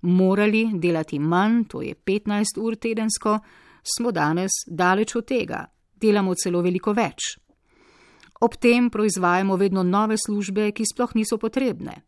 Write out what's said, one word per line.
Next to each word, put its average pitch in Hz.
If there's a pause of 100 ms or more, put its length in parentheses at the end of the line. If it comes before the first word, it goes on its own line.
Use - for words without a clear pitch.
morali 202
delati 160
manj, 190
to -
je -
petnajst 208
ur 220
tedensko, 220 (560)
smo 240
danes 170 (160)
daleč 185
od 233
tega. - (300)
Delamo 208
celo 175
veliko 180
več. - (1040)
Ob -
tem 240
proizvajamo 190
vedno 190
nove 214
službe, 208
ki 220
sploh -
niso 220
potrebne. 226